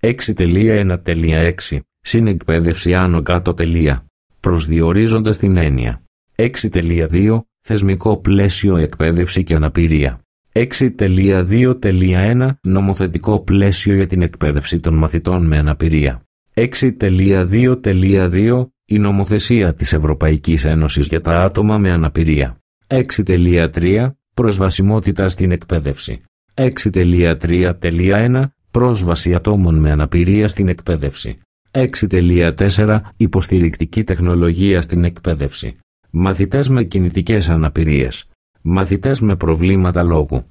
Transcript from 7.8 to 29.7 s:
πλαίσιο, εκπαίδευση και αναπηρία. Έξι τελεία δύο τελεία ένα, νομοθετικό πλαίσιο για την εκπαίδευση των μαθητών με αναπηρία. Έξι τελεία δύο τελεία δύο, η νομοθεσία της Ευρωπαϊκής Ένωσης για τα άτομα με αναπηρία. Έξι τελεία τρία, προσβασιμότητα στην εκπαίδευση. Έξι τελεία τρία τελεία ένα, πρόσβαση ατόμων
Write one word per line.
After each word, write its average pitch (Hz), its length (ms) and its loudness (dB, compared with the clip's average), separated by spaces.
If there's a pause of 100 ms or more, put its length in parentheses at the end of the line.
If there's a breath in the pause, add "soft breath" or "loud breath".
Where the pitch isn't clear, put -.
πλαίσιο, 98 600 2
εκπαίδευση 82 680 -2
και 85 120 -2
αναπηρία. 78 640 0 (320)
Έξι 127 400 0
τελεία 95 520 2
δύο 123 340 2
τελεία 92 420 2
ένα, 123 420 0
νομοθετικό 180 760 0
πλαίσιο 101 560 0
για 95 120 2
την 90 140 0
εκπαίδευση 76 580 -2
των 80 140 -2
μαθητών 82 520 0
με 78 120 2
αναπηρία. 73 640 0 (320)
Έξι 123 400 0
τελεία 95 520 2
δύο 123 340 2
τελεία 95 500 2
δύο, 117 420 0 (140)
η 104 140 0
νομοθεσία 101 760 0
της - 200 -2
Ευρωπαϊκής 78 720 0
Ένωσης 78 420 0
για 80 140 -4
τα 85 220 0
άτομα 104 340 0
με 98 140 2
αναπηρία. 78 680 0 (300)
Έξι 131 360 -2
τελεία 87 460 2
τρία, 104 480 -2 (160)
προσβασιμότητα 98 960 0
στην 92 220 -2
εκπαίδευση. 71 720 -6 (320)
Έξι 131 360 -2
τελεία 87 480 2
τρία 87 400 -2
τελεία 90 400 0
ένα, 127 360 0 (180)
πρόσβαση 95 600 0
ατόμων 87 460 2